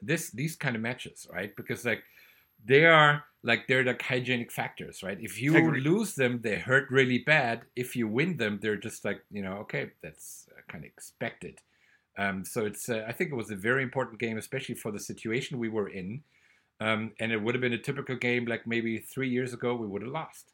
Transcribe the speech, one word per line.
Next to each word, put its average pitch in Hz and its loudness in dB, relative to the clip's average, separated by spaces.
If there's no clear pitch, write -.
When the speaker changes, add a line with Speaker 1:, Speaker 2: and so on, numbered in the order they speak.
Speaker 1:
this, 160 -4
these 147 -6
kind 127 -2
of 110 -4
matches, - -8
right? 98 -8
Because, 120 -8
like, 110 0
they 139 8
are, 151 8
like, 117 2
they're, 127 4
like, 120 0
hygienic 123 -2
factors, - -8
right? 95 -6
If 107 -10
you 147 4
Speaker 2:
Agreed. 156 6
Speaker 1:
lose 196 2
them, 123 2
they 104 0
hurt 131 2
really 127 4
bad. 123 2
If 127 -6
you 113 0
win 147 0
them, 104 0
they're 107 0
just 104 -10
like, 101 -4
you 101 -8
know, 95 -6
okay, 139 -6
that's, - -18
uh, - -20
kinda 76 -14
expected. - -12
Um, 98 -2
so 110 -4
it's, - -6
uh, 110 -2
I 120 -6
think 170 -4
it 143 -4
was 107 -4
a 107 -4
very 120 2
important 127 -4
game, 113 -2
especially 120 -8
for 117 -6
the 101 -8
situation 120 -4
we 117 -2
were 107 -2
in. 98 -8
Um, 110 0
and 113 0
it 107 0
would 117 0
have 123 -2
been 123 2
a 113 -2
typical 135 -4
game, 120 0
like, 117 -4
maybe 113 0
three 131 -4
years 123 0
ago, 123 -2
we 113 -4
would 98 -6
have 120 -8
lost, - -10